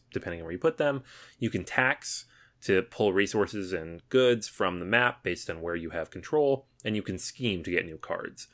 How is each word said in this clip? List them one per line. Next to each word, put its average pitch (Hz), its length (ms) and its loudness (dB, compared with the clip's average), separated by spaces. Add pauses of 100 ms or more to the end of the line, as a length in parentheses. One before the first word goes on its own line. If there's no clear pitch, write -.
(120)
depending 85 300 -6
on 82 40 -10
where 82 60 -8
you 90 60 -6
put 160 200 0
them. 143 260 0 (340)
You 113 140 -2
can 92 120 -4
tax - 640 -2 (380)
to 95 180 4
pull 101 320 2
resources 101 580 0
and 85 380 -6
goods 123 380 4
from 90 320 -2
the 87 60 -6
map 120 380 2
based - 260 -4
on 82 120 -8
where 85 140 -2
you 82 160 -6
have 82 180 -4
control, 139 580 0 (160)
and 107 120 -2
you 104 80 -2
can 92 160 -6
scheme 98 440 -4
to 90 80 -6
get 87 140 2
new 80 120 -12
cards. - 560 -8